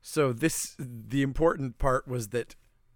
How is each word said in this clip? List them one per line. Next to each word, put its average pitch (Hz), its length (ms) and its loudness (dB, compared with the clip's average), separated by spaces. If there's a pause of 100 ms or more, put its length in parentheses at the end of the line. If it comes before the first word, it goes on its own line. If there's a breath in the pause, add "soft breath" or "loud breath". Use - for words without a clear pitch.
so 139 300 0
this, 147 480 -2
the 120 440 -4
important 139 540 2
part 135 300 2
was 123 220 -4
that 120 260 -4 (400)